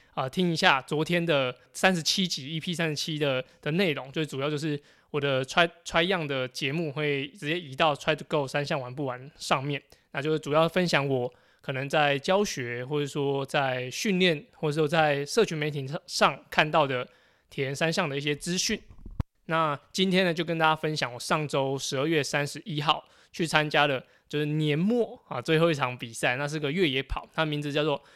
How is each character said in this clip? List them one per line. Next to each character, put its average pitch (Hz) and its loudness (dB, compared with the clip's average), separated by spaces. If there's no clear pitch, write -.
呃， 135 -2
听 180 2
一 160 0
下 151 4
昨 156 -2
天 170 0
的 139 2
三 190 4
十 165 0
七 185 0
集 147 -8
，E 160 -4
P 180 -6
三 160 -2
十 151 -4
七 156 -6
的， 135 0
的 147 -4
内 175 2
容， 131 -6
最 156 -2
主 135 -6
要 147 0
就 151 -2
是 147 -4
我 147 -2
的 135 0
Try，Try 170 0
样 175 -2
的 131 -2
节 135 -4
目 160 -2
会 143 -2
直 196 -10
接 160 -2
移 143 -10
到 151 4
Try 156 0
to 139 -10
Go 147 0
三 143 -2
项 151 -2
玩 123 -10
不 143 -4
完 127 -6
上 143 0
面， 143 -4
那 147 -4
就 151 0
是 156 0
主 147 -4
要 160 6
分 180 2
享 147 2
我 127 0
可 - -8
能 135 -4
在 143 2
教 185 2
学， 123 -6
或 147 -2
者 143 -2
说 139 -2
在 131 -2
训 185 0
练， 170 2
或 160 -2
者 143 -2
说 160 4
在 147 2
社 208 2
群 165 -4
媒 151 -2
体 139 -6
上， 147 -8
上 160 2
看 156 2
到 156 4
的 127 -2
铁 143 -6
人 135 -4
三 160 0
项 165 0
的 139 -4
一 - -4
些 147 -2
资 175 -4
讯。 208 -2
那 160 0
今 190 2
天 185 4
呢， 175 2
就 170 -2
跟 165 -2
大 160 4
家 156 6
分 156 -2
享 123 -2
我 120 -12
上 156 0
周 135 0
十 131 -4
二 143 0
月 160 2
三 147 0
十 143 -10
一 147 -4
号 151 2
去 - -2
参 151 2
加 147 4
的， 135 0
就 151 -4
是 151 0
年 151 0
末， 220 0
啊， 135 -8
最 160 2
后 170 6
一 165 4
场 131 -2
比 123 -10
赛， 123 0
那 143 -4
是 156 -6
个 143 -2
越 170 2
野 131 0
跑， - -6
它 160 0
名 147 -2
字 147 -4
叫 147 0
做 147 -2